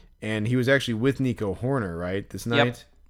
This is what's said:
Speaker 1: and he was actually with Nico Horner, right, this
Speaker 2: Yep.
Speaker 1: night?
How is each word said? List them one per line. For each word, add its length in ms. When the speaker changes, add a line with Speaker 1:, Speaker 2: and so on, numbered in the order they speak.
Speaker 1:
and 280
he 80
was 120
actually 260
with 240
Nico 360
Horner, 420
right, 320
this 180
Speaker 2:
Yep. 200
Speaker 1:
night? 180